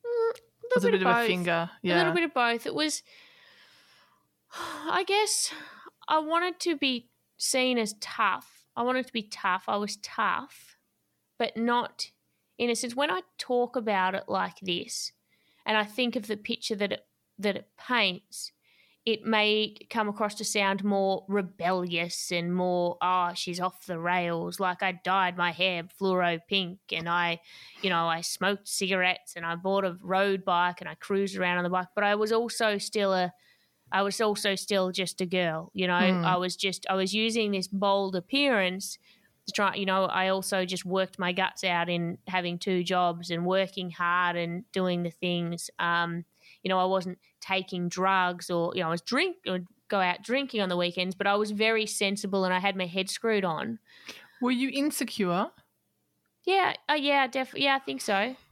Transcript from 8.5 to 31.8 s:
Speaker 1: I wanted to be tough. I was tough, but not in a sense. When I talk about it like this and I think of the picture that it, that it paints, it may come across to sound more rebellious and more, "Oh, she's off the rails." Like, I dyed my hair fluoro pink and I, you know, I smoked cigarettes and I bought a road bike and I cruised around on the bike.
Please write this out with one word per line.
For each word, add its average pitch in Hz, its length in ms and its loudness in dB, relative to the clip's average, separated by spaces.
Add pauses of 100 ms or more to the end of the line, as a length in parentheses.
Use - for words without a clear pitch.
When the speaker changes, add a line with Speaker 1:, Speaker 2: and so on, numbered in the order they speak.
Speaker 1:
I 233 80 -2
wanted 254 240 0
to - 60 -20
be 226 100 -2
tough. 190 440 -2
I 202 100 0
was 208 200 -4
tough, - 800 -4 (600)
but 233 200 -2
not 240 540 -2 (460)
in 240 120 0
a 233 60 2
sense. 240 200 -6
When 294 160 0
I 370 100 -2 (160)
talk 247 380 0
about 196 400 2
it - 120 -4
like 185 340 -2
this - 500 -6 (540)
and 220 120 2
I 214 60 2
think 240 320 -2
of 214 120 -4
the 208 100 -4
picture 226 380 -6
that 196 160 -2
it, - 160 -8 (320)
that 196 160 0
it - 220 -12
paints, - 760 -2 (540)
it 220 180 0
may 214 520 2 (140)
come 214 200 -2
across 208 260 -4
to 220 80 -8
sound 196 400 0
more 196 460 2
rebellious 180 1000 -2
and 175 220 0
more, 180 480 0
"Oh, 180 320 2
she's 180 260 -6
off 180 260 -6
the 170 140 -6
rails." 175 600 -2
Like, 180 240 -2
I 185 80 0 (120)
dyed 180 340 0
my 175 140 2
hair 175 320 0
fluoro 180 640 0
pink 190 320 -2 (120)
and 165 180 -4
I, 170 300 0 (420)
you 190 80 0
know, 170 180 2
I 165 140 -2
smoked 196 460 -2
cigarettes 185 680 0
and 170 100 -10
I 170 100 -2
bought 190 300 0
a 175 160 -4
road 190 420 0
bike 175 380 0
and 165 80 -10
I 156 60 -10
cruised 196 420 -2
around 180 200 2
on 175 60 0
the 175 60 0
bike. 180 260 -2